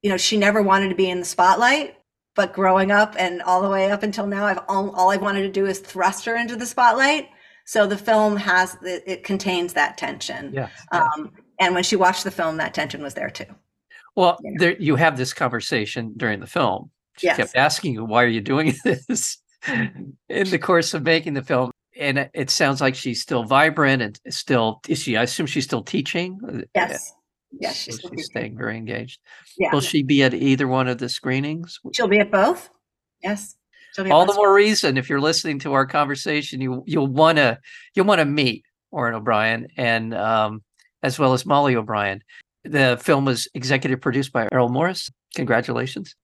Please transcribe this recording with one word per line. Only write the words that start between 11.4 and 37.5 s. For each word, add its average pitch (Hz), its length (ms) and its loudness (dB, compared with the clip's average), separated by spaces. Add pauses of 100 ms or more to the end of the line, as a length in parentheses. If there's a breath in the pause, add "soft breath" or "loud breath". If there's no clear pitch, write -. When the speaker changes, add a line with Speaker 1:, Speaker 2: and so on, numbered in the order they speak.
Speaker 1:
and 180 140 2
when 180 100 0
she 214 120 0
watched 185 280 2
the 190 60 -4
film, 160 260 -4
that 160 160 -6
tension 151 300 -6
was 139 120 -12
there - 140 -8
too. - 160 -12 (720 loud breath)
Speaker 2:
Well, 175 260 4
Speaker 1:
You - 100 -12
know? - 60 -8
Speaker 2:
there, 175 220 2
you 147 160 2
have 156 220 4
this 127 160 -4
conversation 113 800 -4
during 107 240 -2
the 95 60 -14
film. 107 440 -2 (280)
She 359 80 -2
Speaker 1:
Yes. - 100 2
Speaker 2:
kept - 200 -2
asking 143 380 2
you, 110 100 -6
"Why 113 200 2
are 120 40 4
you 113 120 0
doing 139 380 0
<laughs> - 60 -20
this?" - 540 -2 (280)
in - 480 -6 (140)
the 190 300 -2
course 170 360 0
of 151 80 -4
making 160 320 0
the 139 80 -4
film. 127 280 0 (280)
And 143 220 -2
it, - 120 -6
it 127 180 -4
sounds 139 300 2
like 135 140 2
she's 120 260 -6
still 123 220 -2
vibrant 135 580 4
and 104 180 -6 (140)
still, 113 560 0
is 147 140 -2
she, 113 140 -2
I 117 80 2
assume 147 220 -4
she's 131 180 -4
still 117 180 -4
teaching? 180 560 -4 (360)
Speaker 1:
Yes. - 380 -4 (480)
Yes, - 160 -6
Speaker 2:
So - 80 -8
Speaker 1:
she's - 140 -12
still 180 120 -16
Speaker 2:
she's - 80 -12 (100)
Speaker 1:
teaching. - 20 -16
Speaker 2:
staying 117 260 -8
very 113 220 -6
engaged. 113 400 -10 (400 loud breath)
Speaker 1:
Yeah. 190 140 0
Speaker 2:
Will 143 80 2
she 143 240 -2
be 139 180 4
at 127 100 4
either 135 360 2
one 131 180 0
of 123 120 -4
the 123 100 -6
screenings? 143 720 -6 (120)
Speaker 1:
She'll 233 160 -2
be 208 120 4
at 208 100 0
both. 214 400 0 (500)
Yes. - 360 -8 (380 soft breath)
She'll 196 100 -6
be 190 60 -2
at 147 40 6
Speaker 2:
All 175 120 8
the - 20 2
Speaker 1:
both. 196 80 2
Speaker 2:
more 202 180 6
reason, 202 420 4
if 131 120 -2
you're 143 120 0
listening 156 400 -2
to 143 120 -4
our 135 140 4
conversation, 143 720 -2
you, 131 260 -4
you'll 151 220 0
wanna, 143 500 4 (380 loud breath)